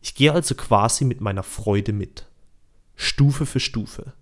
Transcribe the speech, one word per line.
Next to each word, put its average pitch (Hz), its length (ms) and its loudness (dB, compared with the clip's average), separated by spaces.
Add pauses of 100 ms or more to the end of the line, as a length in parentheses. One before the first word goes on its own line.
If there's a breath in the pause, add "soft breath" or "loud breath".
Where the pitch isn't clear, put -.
Ich - 140 -12
gehe 147 180 4
also 170 220 0
quasi 110 500 2
mit 123 160 -2
meiner 98 220 -4
Freude 104 500 -2
mit, - 340 -8 (680)
Stufe 139 520 2
für 131 140 -2
Stufe. - 600 -8